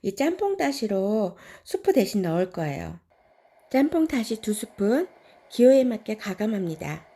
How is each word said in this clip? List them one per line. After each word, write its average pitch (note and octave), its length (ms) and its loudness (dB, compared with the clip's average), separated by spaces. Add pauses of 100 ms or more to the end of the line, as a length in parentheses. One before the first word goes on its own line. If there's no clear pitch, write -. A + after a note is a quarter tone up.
이 G3 140 -4
짬뽕 F4+ 400 0
다시로 G#3+ 800 -2 (280)
수프 F#4+ 280 -2
대신 G3 300 2
넣을 F3 280 0
거예요. E3 480 -6 (720)
짬뽕 D#4 380 2
다시 A3+ 320 -2
두 G#3+ 140 -2
스푼, A3+ 520 -2 (440)
기호에 C4 340 6
맞게 G#3+ 320 -4
가감합니다. F#3 1000 -6